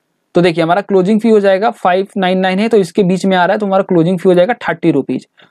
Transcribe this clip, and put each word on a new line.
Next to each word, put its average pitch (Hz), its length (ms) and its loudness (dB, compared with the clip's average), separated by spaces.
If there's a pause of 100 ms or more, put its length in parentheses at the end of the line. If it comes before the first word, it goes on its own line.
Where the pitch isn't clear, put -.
(360)
तो 175 60 2
देखिए 170 220 0
हमारा 175 180 0
क्लोजिंग 196 380 0
फी 226 100 0
हो 220 100 4
जाएगा 196 300 0
फ़ाइव 196 380 -2 (100)
नाइन 185 220 0
नाइन 185 200 -2
है, 220 80 0
तो 226 100 2
इसके 196 260 0
बीच 185 220 -2
में 190 120 2
आ 175 80 2
रहा 185 80 0
है, 220 60 -4
तो 208 60 -6
हमारा 196 180 0
क्लोजिंग 180 360 0
फी 196 100 0
हो 180 60 4
जाएगा 180 180 2
थर्टी 165 380 -2
रुपीज। 131 360 -4 (240)